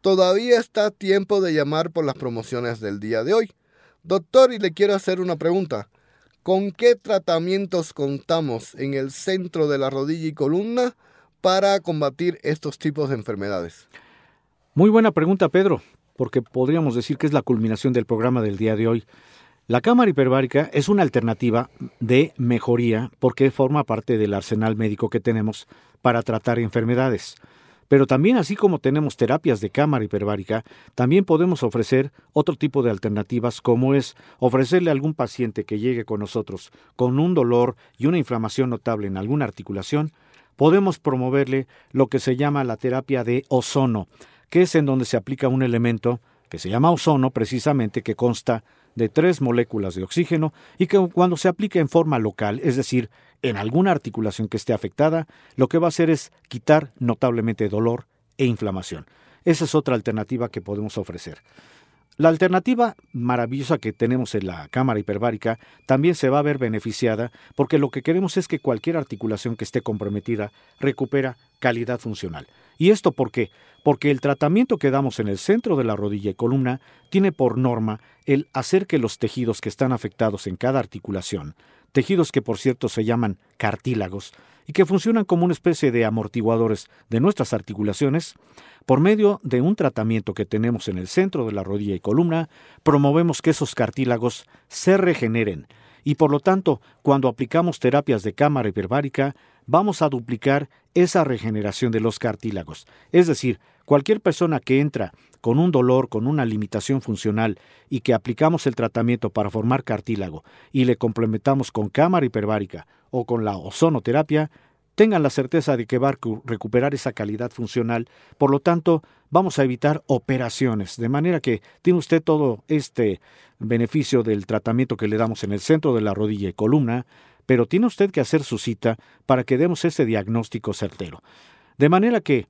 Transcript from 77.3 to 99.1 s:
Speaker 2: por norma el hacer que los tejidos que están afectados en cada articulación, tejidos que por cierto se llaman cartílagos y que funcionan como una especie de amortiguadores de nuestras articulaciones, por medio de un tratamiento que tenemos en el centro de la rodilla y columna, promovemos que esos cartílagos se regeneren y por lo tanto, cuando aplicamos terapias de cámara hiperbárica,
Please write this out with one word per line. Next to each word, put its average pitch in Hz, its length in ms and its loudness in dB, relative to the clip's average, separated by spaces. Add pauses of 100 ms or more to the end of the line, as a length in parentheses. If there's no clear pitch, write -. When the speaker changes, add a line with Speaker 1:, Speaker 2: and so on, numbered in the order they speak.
Speaker 2:
por 120 260 0
norma 113 420 -2 (240)
el 143 280 2
hacer 185 340 0
que 160 120 0
los 113 200 -2
tejidos 117 420 -4
que - 80 -6
están 131 220 -2
afectados 110 560 -4
en 95 100 -6
cada 131 220 0
articulación, 95 760 -8 (340)
tejidos 170 400 2
que 127 120 0
por 107 160 -6
cierto 123 300 -2
se 110 160 -2
llaman 113 340 -2 (180)
cartílagos 101 760 -6 (340)
y 151 60 -16
que 190 140 4
funcionan 214 380 0
como 170 200 2
una 180 80 2
especie 156 380 0
de 117 140 2
amortiguadores 110 840 -2 (220)
de 117 100 0
nuestras 165 320 0
articulaciones, 110 800 -4 (520)
por 131 140 4
medio 202 420 4
de 123 180 0
un 175 160 2
tratamiento 110 560 -2
que 101 140 -4
tenemos 110 420 -2
en 92 100 -4
el 92 100 -8
centro 180 360 -2
de 110 80 -6
la 98 120 -6
rodilla 101 320 -4
y 87 40 -8
columna, 160 480 0 (340)
promovemos 147 600 2
que 165 80 2
esos 147 240 -2
cartílagos 120 720 -2 (220)
se - 280 2
regeneren 113 720 0 (380)
y 147 100 0
por 151 160 4
lo 143 100 2
tanto, 185 400 2 (220)
cuando 139 260 4
aplicamos 143 500 -2
terapias 127 440 0
de 104 100 -4
cámara 143 360 0
hiperbárica, 135 680 -4 (300)